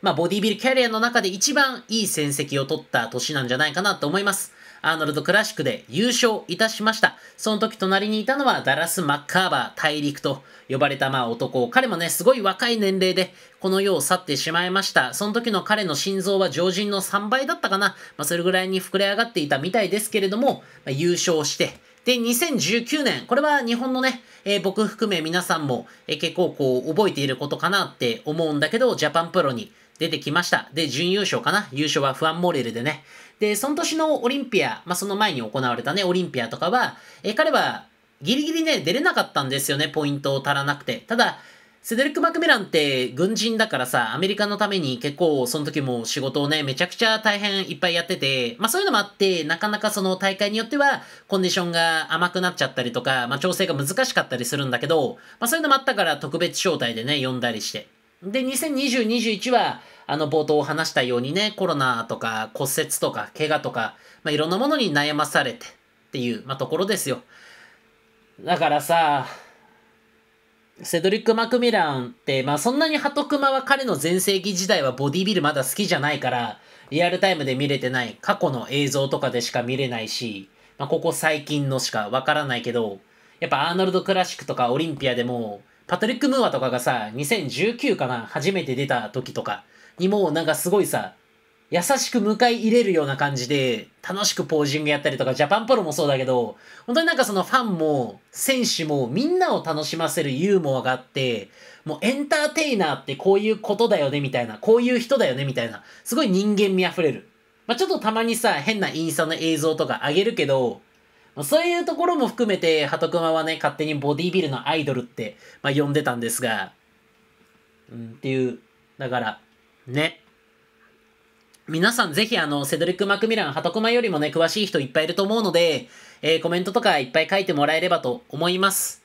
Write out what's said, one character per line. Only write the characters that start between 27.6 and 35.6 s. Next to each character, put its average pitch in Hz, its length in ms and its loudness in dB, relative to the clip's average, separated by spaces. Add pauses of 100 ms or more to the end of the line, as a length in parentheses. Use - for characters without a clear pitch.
な 190 140 0
っ 139 100 -14
て 117 300 -2
思 156 260 0
う - 20 -2
ん 147 60 0
だ 151 100 0
け 226 80 -2
ど、 233 180 4
ジ 151 120 0
ャ - 20 2
パ 165 140 2
ン 165 80 -6
プ 185 100 2
ロ 143 100 2
に 110 200 -8 (260)
出 160 120 -2
て 151 100 -4
き 143 120 -4
ま 170 120 2
し - 60 -4
た。 123 240 -2
で、 156 140 -2
準 147 220 -2
優 196 120 2
勝 139 200 -2
か 147 100 0
な？ 196 200 0
優 139 140 -2
勝 147 160 0
は 135 120 2
フ 160 140 0
ア 160 40 2
ン・ 170 100 -4
モ 180 100 2
レ 143 120 0
ル 117 100 -4
で 117 100 -4
ね。 147 200 -4 (360)
で、 208 160 2
そ 262 140 -2
の 294 60 0
年 330 220 -2
の 311 260 2
オ 240 60 2
リ 277 80 0
ン 277 120 -6
ピ 170 140 4
ア、 117 220 -4
ま 175 80 -2
あ、 - 20 0
そ 196 100 -4
の 196 100 -2
前 208 180 2
に 127 80 -4
行 110 80 -6
わ 123 260 -2